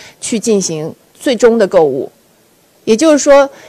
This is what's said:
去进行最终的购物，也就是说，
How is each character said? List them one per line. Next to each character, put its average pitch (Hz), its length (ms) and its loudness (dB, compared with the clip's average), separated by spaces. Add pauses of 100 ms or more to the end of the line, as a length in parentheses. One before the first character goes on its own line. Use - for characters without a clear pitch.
(200)
去 226 200 -6
进 208 200 -2
行 160 320 -8 (220)
最 262 220 -4
终 226 200 2
的 220 120 0
购 175 160 2
物， 135 260 -4 (760)
也 220 120 0
就 311 160 2
是 294 60 2
说， 277 300 4 (200)